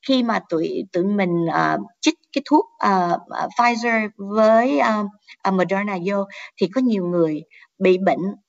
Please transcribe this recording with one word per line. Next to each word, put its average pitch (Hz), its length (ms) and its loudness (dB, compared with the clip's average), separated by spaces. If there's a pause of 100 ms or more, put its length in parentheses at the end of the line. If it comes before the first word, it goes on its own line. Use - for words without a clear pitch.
khi 262 160 2
mà 220 160 -2 (100)
tụi, 165 420 -4
tụi 180 120 -2
mình, 185 480 0
ờ, 156 260 0 (240)
chích 311 140 0 (180)
cái 269 160 -2
thuốc, 302 160 4 (140)
ờ, 180 380 0 (120)
ờ, - 180 -6 (100)
Pfizer 233 600 0
với, 220 640 2
ờ, 220 260 0 (360)
ờ, 196 100 0
Moderna 190 540 0
vô, 196 200 -2 (360)
thì 185 60 0
có 254 140 -2
nhiều 214 240 2
người 165 360 0 (380)
bị 185 180 4
bệnh 175 220 0 (300)